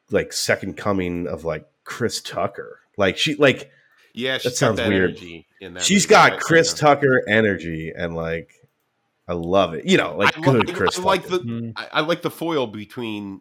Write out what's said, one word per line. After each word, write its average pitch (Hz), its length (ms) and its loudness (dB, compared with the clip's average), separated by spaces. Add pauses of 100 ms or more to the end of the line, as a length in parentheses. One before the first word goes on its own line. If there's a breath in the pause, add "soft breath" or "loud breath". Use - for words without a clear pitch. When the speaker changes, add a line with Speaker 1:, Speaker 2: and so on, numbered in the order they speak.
(100)
Speaker 1:
like, 85 220 0
second 98 440 -2
coming 90 500 -2
of, 78 180 -8
like, 80 220 -4 (180)
Chris - 360 -4
Tucker. - 600 -8 (160)
Like, 95 220 2
she, 151 180 -2
like, 139 340 2 (420 soft breath)
Speaker 2:
Yeah, 131 220 -4
Speaker 1:
that 127 80 -6
Speaker 2:
she's 127 100 -2
got - 60 -10
Speaker 1:
sounds 113 200 2
Speaker 2:
that 117 100 0
Speaker 1:
weird. 95 220 2
Speaker 2:
energy 85 360 -16 (140)
in 90 140 -14
that 90 80 -8
Speaker 1:
She's 196 220 2
Speaker 2:
movie, - 60 -6
Speaker 1:
got 165 220 8
Speaker 2:
right? - 80 -8
Speaker 1:
Chris 165 320 4
Speaker 2:
Yeah. - 40 -6 (120)
Speaker 1:
Tucker 135 400 4
energy, 85 680 0
and, 85 180 -6
like, 82 380 -6 (720)
I 87 60 -8
love 87 420 2
it. 76 120 -8
You 180 100 4
know, 85 200 0
like, 104 220 2
Speaker 2:
I - 20 -12
lo-, 139 200 4
Speaker 1:
good - 100 0
Speaker 2:
I, - 40 -8
Speaker 1:
Chris 180 240 0
Speaker 2:
I 185 40 -4
like 190 200 0
Speaker 1:
Tucker. 180 160 -4
Speaker 2:
the, 151 60 -4
Speaker 3:
Mm. 117 320 -6
Speaker 2:
I, 113 180 -10
I 151 80 0
like 170 200 -2
the 151 80 -4
foil 160 380 -2
between 104 720 -8